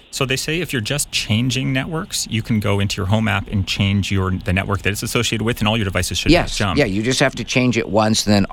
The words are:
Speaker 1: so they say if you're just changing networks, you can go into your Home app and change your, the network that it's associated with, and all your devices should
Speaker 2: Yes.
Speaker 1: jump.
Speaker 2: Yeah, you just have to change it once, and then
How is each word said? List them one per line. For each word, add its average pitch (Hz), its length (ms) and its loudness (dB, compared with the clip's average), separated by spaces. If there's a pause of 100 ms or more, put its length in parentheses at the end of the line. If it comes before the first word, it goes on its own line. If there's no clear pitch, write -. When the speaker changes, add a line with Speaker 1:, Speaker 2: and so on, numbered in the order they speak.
(120)
Speaker 1:
so - 140 -4
they 131 120 0
say 160 240 -4
if 151 100 -6
you're 127 100 -2
just 139 300 -4
changing 131 600 0
networks, 160 560 -4
you 110 140 -2
can 110 160 0
go 101 200 0
into 98 220 -2
your 92 60 -2
Home 110 200 2
app 101 200 0
and 98 200 0
change 98 440 0
your, 95 200 2
the 92 220 -2
network 101 300 0
that 98 80 2
it's 104 120 -4
associated 113 400 -2
with, 117 160 -2
and 107 80 0
all 110 80 2
your 110 100 0
devices 98 340 -2
should - 120 4
Speaker 2:
Yes. 165 240 2
Speaker 1:
jump. 98 220 0
Speaker 2:
Yeah, 143 80 4
you 98 180 0
just 127 160 0
have 135 160 2
to 117 80 -6
change 123 360 0
it - 100 -2
once, 107 380 2
and 104 60 4
then 101 200 4